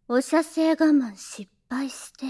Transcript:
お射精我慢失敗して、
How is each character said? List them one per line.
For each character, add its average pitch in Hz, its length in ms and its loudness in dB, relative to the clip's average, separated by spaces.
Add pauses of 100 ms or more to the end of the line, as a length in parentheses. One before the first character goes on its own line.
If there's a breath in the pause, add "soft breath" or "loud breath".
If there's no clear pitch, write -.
お 240 100 2
射 311 240 2
精 320 280 0
我 320 40 4
慢 294 400 2
失 - 340 -14 (200)
敗 262 200 -4
し - 220 -14
て、 - 180 -12